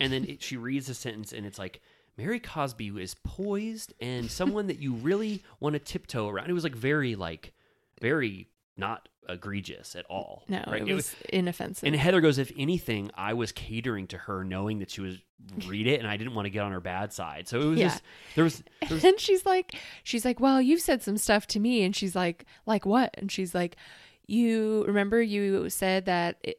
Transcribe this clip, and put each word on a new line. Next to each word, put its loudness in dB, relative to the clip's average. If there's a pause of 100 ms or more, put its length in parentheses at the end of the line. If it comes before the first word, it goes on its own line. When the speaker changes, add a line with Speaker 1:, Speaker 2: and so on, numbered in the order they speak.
Speaker 1:
And 2
then 0
it, -10
she -8
reads -4
the -8
sentence, -10
and -8
it's -12
like, -10 (340)
"Mary -4
Cosby -6 (100)
is -8 (100)
poised -6
and -4
someone 0
that -4
you -2
really 0 (100)
<laughs> -18
wanna 0
tiptoe -4
around." -2
It 2
was, -2
like, -2
very, 2
like, -8 (480)
very 0 (300)
not -6 (220)
egregious -8
at -12
all, -10
Speaker 2:
No, -4
Speaker 1:
right? -4
Speaker 2:
it -4
Speaker 1:
It 0
Speaker 2:
was -4 (140)
inoffensive. -2
Speaker 1:
And 2
Heather 4
goes, 6
"If -2
anything, -2
I -4
was -2
catering -6
to -12
her, -6
knowing -4
that -8
she -10
was -8 (480)
read -2
it, 2
and -4
I -2
didn't -6
wanna -2
get -2
on -4
her -4
bad -4
side." -10
So 0
it 2
was 4
Speaker 2:
Yeah. 6
Speaker 1:
just, -2 (320)
there 6
was, 0 (240)
there -2
was 0
Speaker 2:
<laughs> 12
And 6
she's 2
like, 2 (260)
she's -2
like, 2
"Well, 6
you've 6
said 2
some 0
stuff 4
to 0
me." 4
And 2
she's -2
like, -2 (200)
"Like 2
what?" 4
And -6
she's -4
like, 0 (500)
"You 4
remember 4
you 2
said 2
that 2
it, -6